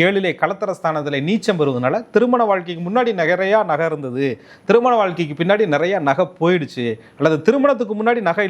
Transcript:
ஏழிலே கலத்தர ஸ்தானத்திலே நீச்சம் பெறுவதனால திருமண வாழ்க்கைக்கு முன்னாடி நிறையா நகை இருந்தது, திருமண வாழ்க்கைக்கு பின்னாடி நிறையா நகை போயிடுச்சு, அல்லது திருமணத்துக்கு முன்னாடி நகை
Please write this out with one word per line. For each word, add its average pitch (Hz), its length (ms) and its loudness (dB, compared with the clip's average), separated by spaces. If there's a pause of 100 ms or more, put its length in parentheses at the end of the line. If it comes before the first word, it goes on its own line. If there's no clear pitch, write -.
ஏழிலே 190 260 0 (120)
கலத்தர 190 360 -2
ஸ்தானத்திலே 147 480 -4
நீச்சம் 208 340 -2
பெறுவதனால 135 380 0 (160)
திருமண 240 360 2
வாழ்க்கைக்கு 175 340 -4
முன்னாடி 233 340 0
நிறையா 185 400 2 (120)
நகை 156 200 0
இருந்தது, 139 360 -4 (420)
திருமண 240 320 4
வாழ்க்கைக்கு 170 400 -2
பின்னாடி 202 240 2 (100)
நிறையா 180 320 0
நகை 139 180 2 (140)
போயிடுச்சு, 160 480 0 (320)
அல்லது 156 180 2 (120)
திருமணத்துக்கு 262 500 2
முன்னாடி 233 300 0
நகை 190 220 0